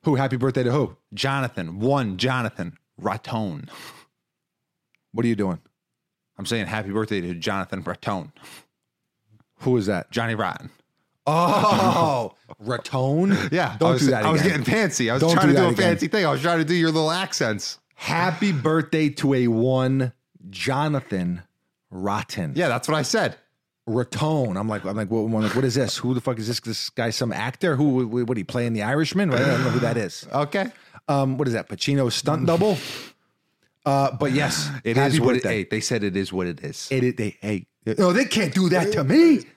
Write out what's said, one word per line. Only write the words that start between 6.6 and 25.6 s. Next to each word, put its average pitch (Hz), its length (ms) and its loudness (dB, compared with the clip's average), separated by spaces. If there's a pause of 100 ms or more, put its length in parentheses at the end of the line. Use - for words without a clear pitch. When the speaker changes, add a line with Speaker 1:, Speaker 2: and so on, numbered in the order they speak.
Speaker 2:
happy 98 240 -6
birthday 107 320 -2
to 87 120 -6
Jonathan 95 480 -4
Raton. 87 500 -6 (1300)
Speaker 1:
Who 127 180 2
is 98 80 0
that? 95 240 -2
Speaker 2:
Johnny 117 240 -2
Rotten. 101 340 -4 (580)
Speaker 1:
Oh, 175 1080 2 (140)
<laughs> - 120 -18
Raton? 131 680 0 (200)
Speaker 2:
Yeah, 147 280 0
Speaker 1:
Don't 165 100 4
Speaker 2:
I 170 60 6
was, 127 80 2
Speaker 1:
do 135 80 4
that 113 140 0
Speaker 2:
I 160 60 2
was 156 120 2
Speaker 1:
again. 151 180 2
Speaker 2:
getting 123 120 -2
fancy. 180 380 0
I 117 40 2
was 135 80 2
Speaker 1:
Don't 165 100 4
Speaker 2:
trying 165 160 4
Speaker 1:
do 139 60 6
Speaker 2:
to - 40 6
do - 40 6
Speaker 1:
that - 60 4
Speaker 2:
a 120 40 2
Speaker 1:
again. 110 160 2
Speaker 2:
fancy 104 200 0
thing. 208 180 2
I 147 40 2
was 135 120 0
trying 170 160 2
to 160 60 2
do 160 100 0
your 165 180 4
little 156 180 2
accents. 147 680 -4 (160)
Speaker 1:
Happy 180 580 0
birthday 156 560 0
to 139 260 0
a 127 140 4
one 131 640 2 (380)
Jonathan 104 920 -2 (480)
Rotten. 98 640 -4
Speaker 2:
Yeah, 160 140 0
that's 117 180 -2
what 156 100 0
I 151 60 0
said. 165 340 -2 (500)
Speaker 1:
Raton. 123 720 -2
I'm 104 120 -4
like, 104 160 -4
I'm 98 120 -4
like, 104 140 -4
what, 113 100 0
I'm 110 120 -2
like, 107 240 0
what 131 80 2